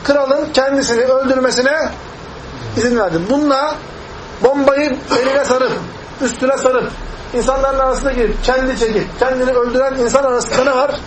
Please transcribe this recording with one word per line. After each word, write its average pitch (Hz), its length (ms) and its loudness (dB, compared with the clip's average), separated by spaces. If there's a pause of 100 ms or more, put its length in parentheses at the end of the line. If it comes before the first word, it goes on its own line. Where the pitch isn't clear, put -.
Kralın 285 480 2
kendisini 262 520 2
öldürmesine 262 840 2 (840)
izin 240 220 2
verdi. 175 200 0 (120)
Bununla 285 440 2 (720)
bombayı 277 520 4 (240)
eline 269 240 2
sarıp, 247 280 2 (500)
üstüne 262 340 0
sarıp, 254 340 0 (440)
insanların 269 440 0
arasına 262 340 0
girip, 226 320 0
kendi 262 340 0
çekip, 214 400 -2
kendini 254 320 2
öldüren 254 440 2
insan 262 300 2
arasında 254 400 0
ne 269 120 2
var? 269 140 2 (160)